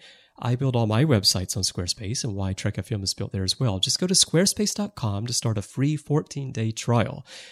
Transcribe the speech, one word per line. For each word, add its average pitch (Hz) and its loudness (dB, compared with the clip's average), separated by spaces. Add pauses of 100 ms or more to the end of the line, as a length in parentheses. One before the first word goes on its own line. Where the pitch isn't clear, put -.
(360)
I 123 0
build 131 0
all 117 2
my 113 4
websites 101 2
on 98 -4
Squarespace 95 -4
and 104 -2
why 95 0
Trek - -2
F - -6
M 101 -4
is 90 -2
built - -6
there 95 -2
as 98 -2
well. 104 2
Just - 0
go 185 0
to 190 2
squarespace 196 2
dot - -6
com 104 -2
to 120 -4
start 110 0
a 95 -4
free 147 0
fourteen-day 135 -2
trial. - 0 (280)